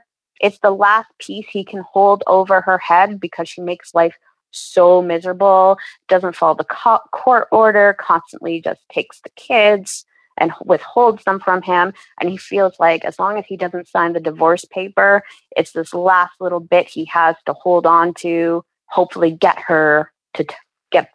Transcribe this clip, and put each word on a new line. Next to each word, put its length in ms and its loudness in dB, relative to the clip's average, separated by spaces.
it's 200 0
the 100 2
last 480 0
piece 300 -14
he 160 -8
can 260 -12
hold 380 2
over 320 2
her 180 0
head 400 0
because 300 -10
she 120 -18
makes 340 -10
life 220 0
so 500 2
miserable, 760 2
doesn't 280 0
follow 180 0
the 100 -6
co-, 360 0
court 400 0
order, 480 4
constantly 600 -4
just 200 -8
takes 300 -10
the 80 -20
kids 760 0
and 160 -2
withholds 600 0
them 160 -2
from 220 -2
him. 300 0
And 100 -4
he 60 -8
feels 420 -2
like 260 0
as 140 -10
long 200 -4
as 80 -10
he 100 -12
doesn't 320 -10
sign 240 -2
the 80 -4
divorce 440 0
paper, 600 0
it's 160 -2
this 200 -8
last 460 0
little 220 -6
bit 260 0
he 200 -12
has 280 0
to 60 -4
hold 340 0
on 280 2
to, 500 -4
hopefully 460 -2
get 260 0
her 540 0
to 100 -6
t-, 100 -16
get 220 0